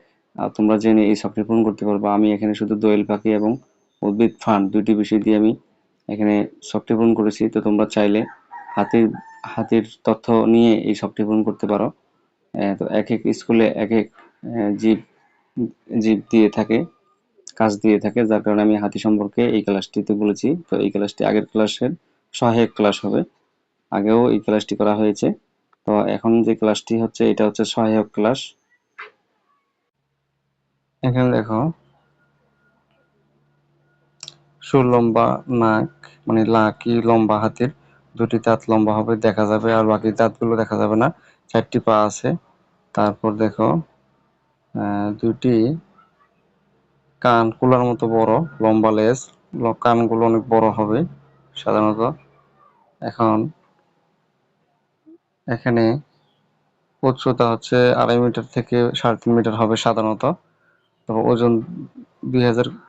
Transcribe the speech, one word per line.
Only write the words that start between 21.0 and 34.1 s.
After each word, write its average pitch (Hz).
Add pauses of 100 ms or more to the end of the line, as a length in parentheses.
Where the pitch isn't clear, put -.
আগের 104
ক্লাসের 110 (420)
সহায়ক 117
ক্লাস 104
হবে, 107 (720)
আগেও 110
এই 113
ক্লাসটি 104
করা 104
হয়েছে। 107 (600)
তো 107 (120)
এখন 113
যে 113
ক্লাসটি 107
হচ্ছে, 113
এটা 104
হচ্ছে 104
সহায়ক 110
ক্লাস। 117 (2750)
এখানে 127
দেখো, 117 (3000)